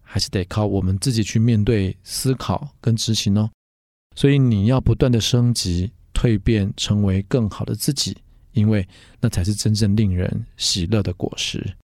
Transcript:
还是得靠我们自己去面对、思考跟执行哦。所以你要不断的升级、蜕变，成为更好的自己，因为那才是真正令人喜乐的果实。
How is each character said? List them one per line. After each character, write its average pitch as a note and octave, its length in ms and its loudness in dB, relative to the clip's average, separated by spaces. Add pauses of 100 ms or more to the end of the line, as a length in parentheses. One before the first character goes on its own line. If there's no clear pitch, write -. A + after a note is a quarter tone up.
还 - 160 -8
是 - 120 -4
得 F#2 160 -2
靠 G#2+ 200 -2
我 G2 140 0
们 F#2+ 180 0
自 C3+ 140 -2
己 A2+ 120 0
去 - 160 -2
面 A2+ 220 4
对、 G2+ 420 0
思 - 300 -2
考 - 460 -6
跟 A2+ 160 0
执 A2+ 180 -2
行 G2+ 240 0
哦。 G#2+ 120 0 (680)
所 C#3 160 4
以 C#3+ 80 4
你 A2 280 4
要 C3 120 4
不 A2+ 160 2
断 C3 160 2
的 A2+ 100 4
升 A#2+ 320 2
级、 F2+ 380 -2 (220)
蜕 A2+ 260 2
变， G2+ 360 0
成 G#2 280 0
为 F#2+ 200 2
更 A2+ 260 0
好 - 140 -8
的 A2 100 -6
自 G#2+ 200 -2
己， G2 240 -6 (340)
因 G#2+ 180 2
为 G#2 180 0 (340)
那 A#2 80 0
才 F#2 140 -2
是 G#2 100 0
真 G#2+ 200 0
正 G2+ 220 2
令 G#2 200 2
人 F#2+ 300 -4 (120)
喜 - 280 -2
乐 G#2 160 0
的 G2+ 120 -4
果 - 240 -8
实。 - 480 -8